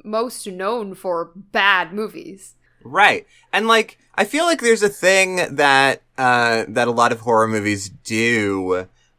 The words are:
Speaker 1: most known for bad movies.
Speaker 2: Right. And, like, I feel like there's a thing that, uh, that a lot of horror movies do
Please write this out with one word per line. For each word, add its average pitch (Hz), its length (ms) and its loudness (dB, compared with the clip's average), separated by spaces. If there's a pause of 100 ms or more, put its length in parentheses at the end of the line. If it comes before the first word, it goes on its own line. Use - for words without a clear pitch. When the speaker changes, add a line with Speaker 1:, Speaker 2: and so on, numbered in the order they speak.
Speaker 1:
most 226 440 -6
known 196 480 -6
for 170 400 -6
bad 196 580 0
movies. 196 640 -12 (280)
Speaker 2:
Right. 143 420 0 (280)
And, 208 140 0
like, 226 300 2 (180)
I 233 100 0
feel 294 200 -2
like 339 140 0
there's 226 240 2
a 202 60 2
thing 190 480 2 (180)
that, 139 460 4 (160)
uh, 120 500 2
that 120 220 0
a - 20 -2
lot 117 220 2
of 113 80 -10
horror 110 260 2
movies 104 400 -2
do 98 1000 -2 (320)